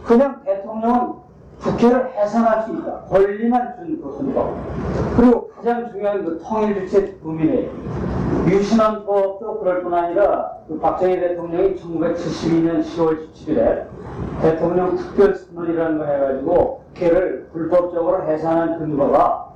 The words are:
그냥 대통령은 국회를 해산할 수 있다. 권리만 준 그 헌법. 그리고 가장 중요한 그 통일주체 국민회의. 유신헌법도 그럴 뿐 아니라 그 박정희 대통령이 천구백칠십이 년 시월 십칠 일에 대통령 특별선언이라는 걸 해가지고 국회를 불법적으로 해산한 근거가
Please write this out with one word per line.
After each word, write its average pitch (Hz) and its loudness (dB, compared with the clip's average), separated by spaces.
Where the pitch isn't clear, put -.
그냥 262 4
대통령은 220 -2
국회를 - 2
해산할 220 2
수 - -8
있다. - -8
권리만 208 2
준 165 -8
그 - -10
헌법. - -4
그리고 240 4
가장 233 -4
중요한 202 -2
그 165 -4
통일주체 202 0
국민회의. 160 0
유신헌법도 202 2
그럴 180 0
뿐 175 -4
아니라 175 2
그 156 -6
박정희 180 0
대통령이 175 0
천구백칠십이 165 -2
년 165 0
시월 160 0
십칠 - -8
일에 - 2
대통령 170 2
특별선언이라는 165 0
걸 151 -4
해가지고 139 0
국회를 175 0
불법적으로 170 0
해산한 160 0
근거가 143 2